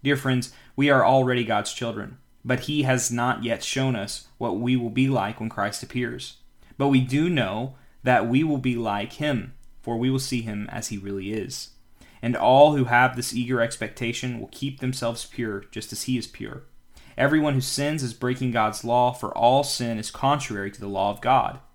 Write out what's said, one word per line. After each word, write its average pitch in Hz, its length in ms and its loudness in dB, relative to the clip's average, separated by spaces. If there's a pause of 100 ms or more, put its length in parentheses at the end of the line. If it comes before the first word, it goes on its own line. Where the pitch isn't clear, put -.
Dear 143 100 4
friends, 131 360 -2 (240)
we 143 120 2
are 131 160 6
already 127 380 4
God's 107 300 0
children, 107 460 -8 (260)
but 123 160 0
he 147 240 0
has 127 260 2
not 123 320 -2
yet 117 220 -4
shown 135 320 0
us - 320 -8 (100)
what 107 220 -2
we 123 160 2
will 120 120 -2
be 127 200 2
like 110 320 -2
when 110 80 -4
Christ 107 340 -4
appears. 123 540 -6 (420)
But 139 120 2
we 131 100 6
do 143 280 0
know 123 460 -2 (300)
that 120 240 4
we 135 160 4
will 147 140 0
be 127 180 0
like 107 380 -4
him, 139 400 -4 (280)
for 117 140 -4
we 120 120 0
will 131 120 2
see 127 220 -4
him 104 280 -6
as - 200 -8
he 107 60 -6
really 98 360 -6
is. 110 380 -8 (520)
And 120 140 0
all 143 400 8
who 131 80 4
have 123 320 4
this - 180 -6
eager 123 260 0
expectation 117 760 -4
will 107 140 -10
keep 135 260 -8
themselves 123 460 -4
pure, 107 480 -6
just - 180 -12
as - 140 -8
he 127 120 -2
is 113 120 -6
pure. 110 340 -12 (560)
Everyone 151 360 4
who 131 60 2
sins 143 440 -2
is 113 100 -6
breaking 127 380 -2
God's 110 320 0
law, 123 280 2
for - 240 -8
all 131 280 4
sin 117 340 -4
is 107 140 -8
contrary 123 580 -2
to - 100 -18
the 101 60 -10
law 101 240 0
of 104 100 -8
God. 127 380 2 (160)